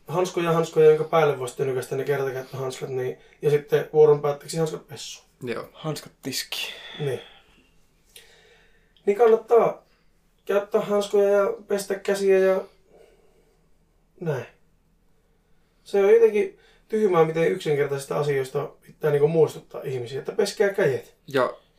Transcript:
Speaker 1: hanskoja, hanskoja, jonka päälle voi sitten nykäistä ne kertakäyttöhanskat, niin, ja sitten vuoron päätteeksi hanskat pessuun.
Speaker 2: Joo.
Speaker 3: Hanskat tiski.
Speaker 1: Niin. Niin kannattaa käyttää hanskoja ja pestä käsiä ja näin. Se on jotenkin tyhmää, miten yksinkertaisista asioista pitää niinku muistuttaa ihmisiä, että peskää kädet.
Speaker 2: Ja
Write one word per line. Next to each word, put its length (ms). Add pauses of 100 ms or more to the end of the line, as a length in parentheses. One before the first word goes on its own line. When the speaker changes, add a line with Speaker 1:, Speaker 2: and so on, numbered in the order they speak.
Speaker 1:
hanskoja, 440
hanskoja, 360
jonka 160
päälle 340
voi 100
sitten 180
nykäistä 300
ne 80
kertakäyttöhanskat, 840
niin, 300 (240)
ja 80
sitten 420
vuoron 300
päätteeksi 360
hanskat 300
pessuun. 360 (180)
Speaker 2:
Joo. 300
Speaker 3:
Hanskat 400 (100)
tiski. 520 (240)
Speaker 1:
Niin. 220 (1900)
Niin 100
kannattaa 680 (600)
käyttää 360
hanskoja 480
ja 240 (160)
pestä 260
käsiä 440
ja 220 (1600)
näin. 260 (1400)
Se 200
on 100
jotenkin 440 (300)
tyhmää, 360
miten 280
yksinkertaisista 680
asioista 520 (160)
pitää 240
niinku 180
muistuttaa 560
ihmisiä, 340
että 140
peskää 360
kädet. 460 (120)
Speaker 2:
Ja 260 (260)